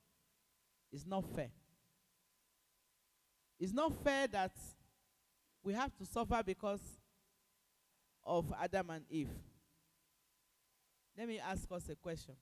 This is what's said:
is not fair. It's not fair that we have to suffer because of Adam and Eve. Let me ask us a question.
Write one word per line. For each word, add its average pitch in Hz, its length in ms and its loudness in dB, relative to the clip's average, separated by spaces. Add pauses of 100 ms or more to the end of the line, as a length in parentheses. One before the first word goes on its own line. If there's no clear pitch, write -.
(920)
is 143 140 -8
not 190 180 2 (120)
fair. 120 160 -2 (2000)
It's 185 140 0
not 294 200 4 (100)
fair 277 240 6
that 196 260 2 (1080)
we 196 100 0
have 262 240 0
to 190 80 -10
suffer 226 380 2
because 202 360 0 (1500)
of 165 320 2
Adam 180 300 0
and 160 180 -8
Eve. 147 220 0 (1900)
Let 226 100 -6
me 220 120 -2
ask 175 320 -4
us 175 180 -6
a 151 60 -6
question. 160 460 -6